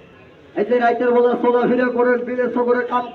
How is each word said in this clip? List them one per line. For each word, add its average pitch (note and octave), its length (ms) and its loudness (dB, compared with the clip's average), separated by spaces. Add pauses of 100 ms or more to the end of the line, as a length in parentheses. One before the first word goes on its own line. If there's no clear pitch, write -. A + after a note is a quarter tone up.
(580)
এই G#3 100 0
যে B3 100 2
রাইতের A#3+ 360 0
বেলা A#3+ 180 4 (100)
চলাফেরা A#3+ 540 2
করেন, B3 220 2 (100)
বিদেশ B3 260 -2 (140)
করে A#3+ 140 2 (100)
কাম B3 120 -2 (100)